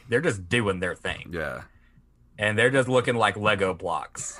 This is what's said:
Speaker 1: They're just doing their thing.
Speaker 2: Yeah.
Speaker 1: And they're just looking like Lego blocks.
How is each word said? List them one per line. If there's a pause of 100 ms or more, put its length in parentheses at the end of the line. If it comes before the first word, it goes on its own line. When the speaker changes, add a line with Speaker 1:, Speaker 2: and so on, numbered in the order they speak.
Speaker 1:
They're
just
doing
their
thing.
Speaker 2:
Yeah. (760)
Speaker 1:
And
they're
just
looking
like
Lego
blocks.